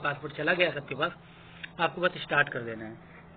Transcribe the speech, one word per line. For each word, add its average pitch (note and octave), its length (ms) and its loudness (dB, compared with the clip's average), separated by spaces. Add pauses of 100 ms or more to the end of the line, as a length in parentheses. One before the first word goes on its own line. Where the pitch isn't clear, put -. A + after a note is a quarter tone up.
password C#3+ 300 -4
चला D#3 200 2
गया F3 180 4
सबके C#3 220 -8
पास, D#3+ 180 0 (680)
आपको E3 200 2
बस F3+ 220 2
स्टार्ट C#3+ 260 4
कर B2+ 140 -4
देना A2 220 -8
है। A2 100 -10 (420)